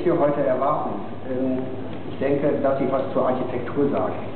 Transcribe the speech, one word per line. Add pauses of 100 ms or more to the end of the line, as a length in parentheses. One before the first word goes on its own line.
hier
heute
erwarten? (380)
Ähm, (540)
ich
denke, (160)
dass
ich
was (100)
zur
Architektur
sage. (220)